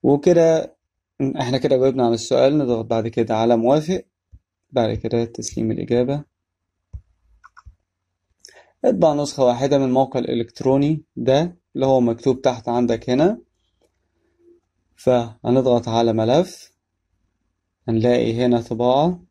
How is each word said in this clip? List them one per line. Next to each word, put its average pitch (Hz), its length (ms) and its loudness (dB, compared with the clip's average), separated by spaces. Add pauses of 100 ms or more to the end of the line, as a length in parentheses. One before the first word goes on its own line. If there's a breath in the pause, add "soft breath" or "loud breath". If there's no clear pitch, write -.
وكده 160 720 2 (600)
احنا 127 180 -2
كده 131 200 2
جاوبنا 131 280 2
على 117 80 2
السؤال. 131 440 0
نضغط 120 280 -2
بعد 113 220 -2
كده 110 300 -2
على 117 200 2
موافق، 151 480 0 (680)
بعد 113 220 -2
كده 117 320 -4
تسليم 117 460 -6
الإجابة. 123 520 -2 (2500 loud breath)
اطبع 170 280 2
نسخة 143 320 -2
واحدة 135 320 0
من 139 80 0
الموقع 131 340 0
الإلكتروني 135 840 -2 (120)
ده 135 420 0 (180)
اللي 135 100 -2
هو 135 140 4
مكتوب 123 420 0
تحت 123 280 -2
عندك 117 400 -2
هنا. 165 320 0 (1500)
فهنضغط 120 920 0
على 117 260 0
ملف، 120 600 -2 (1120)
هنلاقي 117 460 0
هنا 120 280 0
طباعة. 131 680 0